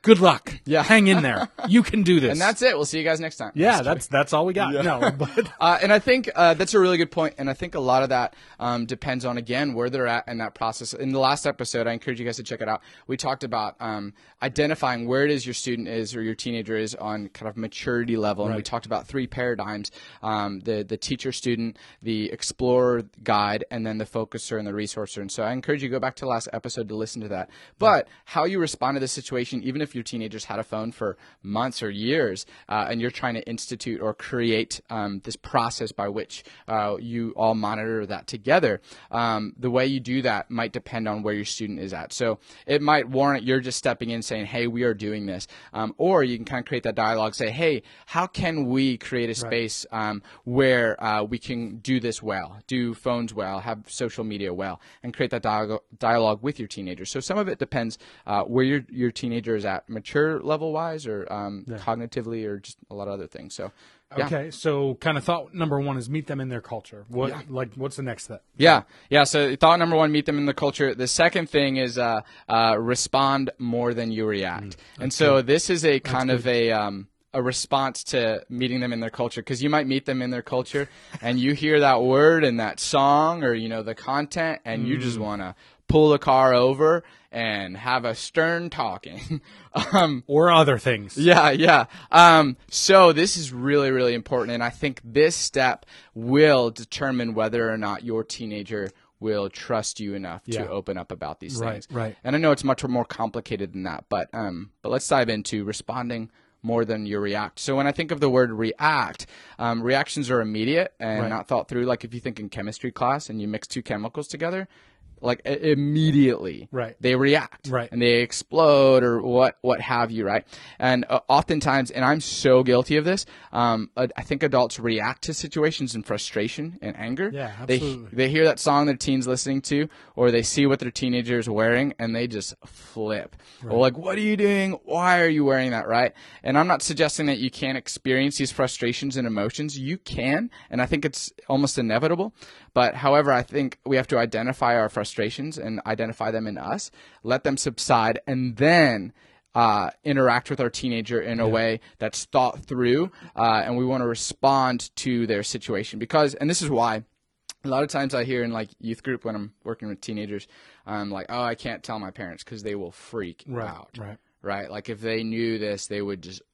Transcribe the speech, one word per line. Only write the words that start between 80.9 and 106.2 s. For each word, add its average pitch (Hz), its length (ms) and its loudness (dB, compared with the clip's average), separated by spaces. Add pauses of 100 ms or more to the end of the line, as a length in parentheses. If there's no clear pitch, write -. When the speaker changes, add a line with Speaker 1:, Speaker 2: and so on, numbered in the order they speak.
Speaker 1:
<laughs> - 180 -16
Speaker 2:
and 123 160 0
you 135 140 2
hear 151 280 4
that 131 220 6
word 147 420 6
and 120 160 2
that 107 200 -4
song 151 640 4
or, 120 100 2
you 113 140 -4
know, 113 140 -4
the 110 120 -6
content, 147 720 -4
and 113 240 -4
you 135 100 0
just 120 200 -4
Speaker 1:
Mm. 107 40 -6
Speaker 2:
wanna 101 320 -8 (340)
pull 151 220 8
the 143 80 6
car 131 360 6
over 135 500 4 (260)
and 101 460 -4
have 123 300 -2
a 113 80 -2
stern 170 560 0
talking, 110 720 -6 (340)
<laughs> - 180 -2
um, 156 340 4
Speaker 1:
Or 156 240 6
other 147 280 8
things. 110 400 -2
Speaker 2:
Yeah, 160 320 8
yeah. 147 340 6 (260)
Um, 160 460 10 (140)
so 190 420 8
this 170 240 2
is 143 160 -8
really, 135 380 2
really 127 240 2
important, 120 380 -2
and 120 120 -2
I 120 60 -2
think 135 340 -6
this 143 320 2
step - 480 0 (300)
will 127 560 6
determine 120 640 -6
whether 113 360 0
or 110 60 -2
not 104 280 -6
your 113 200 -2
teenager 104 640 -8 (300)
will 104 300 -2
trust - 500 -6
you 101 140 -6
enough 92 300 -10
to 117 80 -8
Speaker 1:
Yeah. 107 160 -4
Speaker 2:
open 95 280 -6
up 87 160 -10
about 76 280 -10
these 120 200 -12
Speaker 1:
Right, 113 120 -4 (120)
Speaker 2:
things. - 60 -20
Speaker 1:
right. 113 340 -6
Speaker 2:
And 131 100 -2
I 151 40 0
know 156 140 4
it's 139 120 0
much 135 200 0
more 123 200 -2
complicated 104 720 -6
than 92 100 -8
that, 82 240 -10
but, 92 240 -2
um, 101 380 -8 (120)
but 113 80 -6
let's 131 160 -2
dive 127 220 2
into 107 360 -4
responding 113 680 -8 (320)